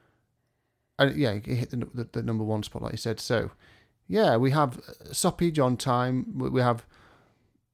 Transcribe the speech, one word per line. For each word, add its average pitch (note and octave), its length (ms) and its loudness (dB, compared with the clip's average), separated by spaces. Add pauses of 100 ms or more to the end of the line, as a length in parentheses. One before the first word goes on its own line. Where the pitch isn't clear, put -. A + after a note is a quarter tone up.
(960)
and C3+ 180 2
yeah, C3+ 180 2
it G#2+ 120 -6
hit B2 240 -2
the, A#2+ 240 -6
the, A#2+ 160 -8
the A#2+ 120 -6
number A2 200 -2
one G#2+ 220 -2
spot, - 180 -10
like A2+ 100 -6
you G#2+ 60 -8
said. - 220 -4
So, A2+ 320 -2 (560)
yeah, F3+ 280 4
we C3 140 4
have, C#3 280 2
uh, - 340 -18
soppy E3+ 400 0
John B2+ 240 4
time. B2+ 600 0
We, C3 140 -2
we B2+ 100 2
have, A#2+ 240 2 (880)